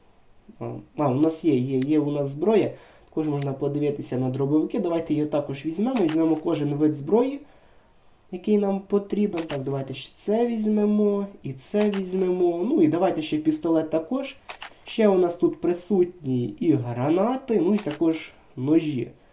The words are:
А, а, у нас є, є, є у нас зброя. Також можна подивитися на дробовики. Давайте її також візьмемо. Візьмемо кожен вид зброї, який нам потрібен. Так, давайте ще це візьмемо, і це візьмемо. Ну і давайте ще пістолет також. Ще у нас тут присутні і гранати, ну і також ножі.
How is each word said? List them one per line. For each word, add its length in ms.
А, 120
а, 120
у 60
нас 300
є, 100
є, 220
є 220
у 120
нас 180
зброя. 420
Також 180
можна 260
подивитися 640
на 120
дробовики. 500
Давайте 340
її 120
також 400
візьмемо. 380
Візьмемо 320
кожен 380
вид 200
зброї, 460
який 260
нам 220
потрібен. 600
Так, 220
давайте 300
ще 220
це 320
візьмемо, 800
і 100
це 360
візьмемо. 800
Ну 120
і 60
давайте 340
ще 160
пістолет 520
також. 460
Ще 220
у 100
нас 180
тут 260
присутні 960
і 140
гранати, 880
ну 140
і 20
також 560
ножі. 560